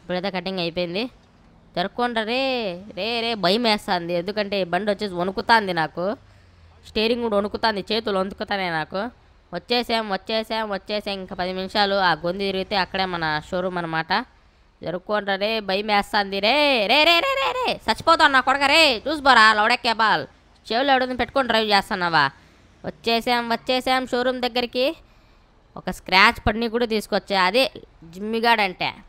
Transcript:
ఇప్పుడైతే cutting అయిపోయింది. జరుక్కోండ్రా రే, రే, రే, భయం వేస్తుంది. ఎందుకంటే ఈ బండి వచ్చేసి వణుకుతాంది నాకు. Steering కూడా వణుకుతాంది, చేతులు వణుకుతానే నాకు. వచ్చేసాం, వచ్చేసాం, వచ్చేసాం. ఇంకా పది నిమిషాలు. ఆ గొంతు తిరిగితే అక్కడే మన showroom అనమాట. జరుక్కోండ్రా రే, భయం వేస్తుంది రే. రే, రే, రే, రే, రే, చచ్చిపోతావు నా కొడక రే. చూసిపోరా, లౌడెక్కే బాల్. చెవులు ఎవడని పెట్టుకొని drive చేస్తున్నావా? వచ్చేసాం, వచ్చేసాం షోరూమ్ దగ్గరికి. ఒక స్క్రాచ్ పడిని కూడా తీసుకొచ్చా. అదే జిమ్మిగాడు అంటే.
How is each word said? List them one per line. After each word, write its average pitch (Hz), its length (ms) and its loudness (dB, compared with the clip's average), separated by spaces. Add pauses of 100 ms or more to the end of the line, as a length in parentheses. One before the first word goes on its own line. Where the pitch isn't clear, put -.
ఇప్పుడైతే 180 380 -6
cutting 185 260 -6
అయిపోయింది. 175 400 -4 (720)
జరుక్కోండ్రా 226 460 -2 (100)
రే, 254 100 0 (560)
రే, 202 100 -4 (160)
రే, 233 60 -2 (140)
భయం 208 260 2
వేస్తుంది. 180 500 -2
ఎందుకంటే 202 420 -4
ఈ 180 100 -2
బండి 196 200 0
వచ్చేసి 196 280 -4
వణుకుతాంది 196 600 0
నాకు. 156 240 -4 (840)
Steering 226 380 0
కూడా 208 140 0
వణుకుతాంది, 208 400 -2 (100)
చేతులు 214 300 -2
వణుకుతానే 190 480 -4 (100)
నాకు. 156 220 -6 (560)
వచ్చేసాం, 226 480 -2 (100)
వచ్చేసాం, 220 500 -4 (120)
వచ్చేసాం. 202 460 -6
ఇంకా 185 180 -12
పది 180 180 -4
నిమిషాలు. 196 380 0 (140)
ఆ - 20 4 (120)
గొంతు 185 240 -2
తిరిగితే 190 360 -4
అక్కడే 190 200 -4 (100)
మన 170 100 -4 (240)
showroom 180 320 -4
అనమాట. 160 320 -4 (720)
జరుక్కోండ్రా 196 580 -4
రే, 214 80 0 (180)
భయం 202 240 -2
వేస్తుంది 202 540 0
రే. 233 80 4 (380)
రే, 277 60 6 (100)
రే, 339 160 6
రే, 539 160 0
రే, 539 80 0 (100)
రే, 508 80 -2 (200)
చచ్చిపోతావు 311 500 4
నా 262 120 6
కొడక 277 240 2
రే. 320 80 6 (260)
చూసిపోరా, 262 380 6 (140)
లౌడెక్కే 233 420 2
బాల్. 190 240 2 (440)
చెవులు 254 260 0
ఎవడని 254 260 0
పెట్టుకొని 247 300 -2
drive 220 240 2
చేస్తున్నావా? 180 500 2 (640)
వచ్చేసాం, 233 560 -2 (100)
వచ్చేసాం 254 480 0 (100)
షోరూమ్ 254 340 -2
దగ్గరికి. 247 400 -2 (920)
ఒక - 180 -8
స్క్రాచ్ 208 480 4
పడిని 233 300 -2
కూడా 240 180 -2
తీసుకొచ్చా. 202 440 -2 (100)
అదే 233 160 2 (500)
జిమ్మిగాడు 220 540 0
అంటే. 165 220 -6 (180)